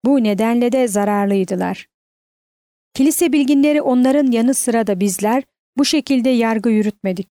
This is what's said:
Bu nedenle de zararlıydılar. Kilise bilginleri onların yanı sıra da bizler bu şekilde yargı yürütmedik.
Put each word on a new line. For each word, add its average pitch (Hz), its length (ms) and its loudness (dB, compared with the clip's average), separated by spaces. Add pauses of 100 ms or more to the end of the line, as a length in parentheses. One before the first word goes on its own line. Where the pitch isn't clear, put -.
Bu 262 200 2
nedenle 226 480 0
de 254 160 0
zararlıydılar. 196 960 -2 (1080)
Kilise 294 380 0
bilginleri 294 500 2
onların 262 500 2
yanı 233 220 2
sıra 226 320 -2
da 196 140 -2
bizler 208 420 -2 (360)
bu 285 60 2
şekilde 262 460 0
yargı 226 400 0
yürütmedik. 202 640 -2